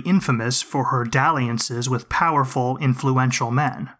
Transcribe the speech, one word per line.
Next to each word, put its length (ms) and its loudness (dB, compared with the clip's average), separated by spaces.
infamous 560 2
for 240 -2
her 180 0
dalliances 840 0
with 180 -2
powerful, 680 0
influential 760 0
men. 380 -2